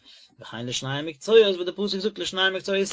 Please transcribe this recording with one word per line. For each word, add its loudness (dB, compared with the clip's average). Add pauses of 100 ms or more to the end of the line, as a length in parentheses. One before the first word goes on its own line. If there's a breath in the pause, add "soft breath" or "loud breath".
(400 loud breath)
וכן -10
לשניים -6
מקצות, 4
ווי -4
דער -4
פסוק -4
זאגט, -4
לשניים 0
מקצות, -2 (180)